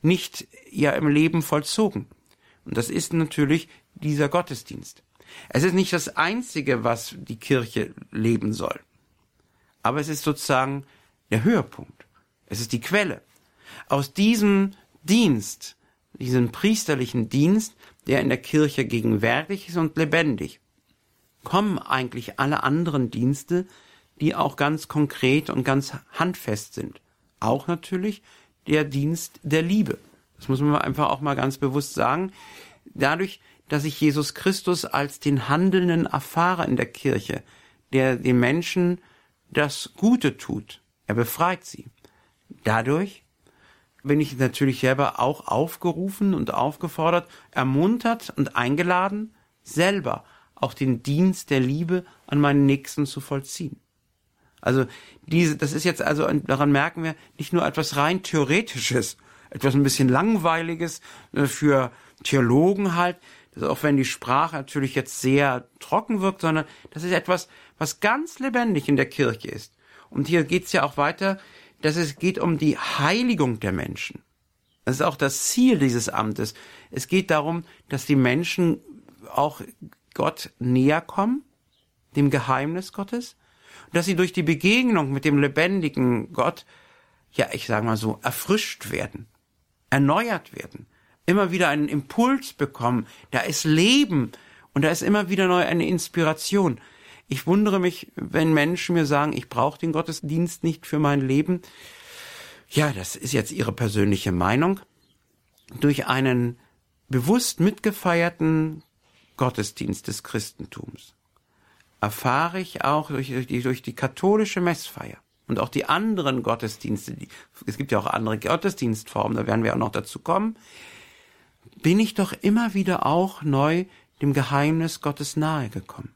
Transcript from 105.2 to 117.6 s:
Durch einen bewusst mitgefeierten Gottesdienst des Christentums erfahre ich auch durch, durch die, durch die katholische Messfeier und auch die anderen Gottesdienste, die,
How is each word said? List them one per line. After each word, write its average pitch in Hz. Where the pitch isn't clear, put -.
Durch 143
einen 123
bewusst 143
mitgefeierten 170
Gottesdienst -
des -
Christentums -
erfahre 135
ich -
auch 147
durch, 139
durch 127
die, 123
durch 127
die 110
katholische 202
Messfeier -
und 120
auch -
die -
anderen 156
Gottesdienste, 113
die, -